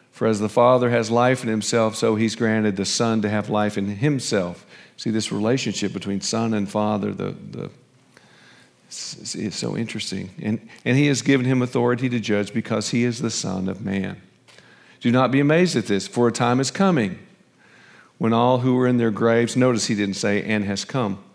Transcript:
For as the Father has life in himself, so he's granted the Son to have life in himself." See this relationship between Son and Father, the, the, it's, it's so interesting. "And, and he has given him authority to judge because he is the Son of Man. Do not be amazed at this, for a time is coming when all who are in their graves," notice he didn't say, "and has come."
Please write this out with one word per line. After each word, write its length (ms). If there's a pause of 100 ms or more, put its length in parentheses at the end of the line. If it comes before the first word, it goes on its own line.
(120)
For 160
as 120
the 100
Father 400
has 200
life 320
in 80
himself, 460
so 200
he's 200
granted 400
the 100
Son 360
to 80
have 200
life 280
in 100
himself." 760 (320)
See 120
this 220
relationship 600
between 280
Son 320
and 160
Father, 440
the, 220 (160)
the, 180 (1200)
it's, 480
it's 220
so 180
interesting. 540 (120)
"And, 280 (160)
and 120
he 100
has 140
given 240
him 160
authority 480
to 100
judge 340
because 360
he 140
is 160
the 120
Son 360
of 140
Man. 400 (800)
Do 100
not 200
be 80
amazed 360
at 120
this, 200
for 200
a 40
time 280
is 120
coming 480 (1000)
when 120
all 280
who 180
are 100
in 100
their 140
graves," 460
notice 300
he 80
didn't 200
say, 280
"and 200
has 220
come." 320 (180)